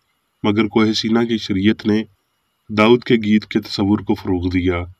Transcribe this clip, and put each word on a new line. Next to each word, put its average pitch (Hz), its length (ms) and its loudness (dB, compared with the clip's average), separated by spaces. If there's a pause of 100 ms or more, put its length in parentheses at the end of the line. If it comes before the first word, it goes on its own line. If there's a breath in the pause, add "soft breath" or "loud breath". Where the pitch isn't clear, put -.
(420)
مگر 107 240 0
کوہ 110 260 2
سینا 117 320 -2
کی 117 140 -4
شریعت 104 480 -2
نے 107 180 0 (640)
داؤد 110 360 4
کے 127 100 2
گیت 107 320 2
کے 110 140 -2
تصور 104 380 -2
کو 101 160 -2
فروغ 92 340 -4
دیا۔ 90 320 -2 (200)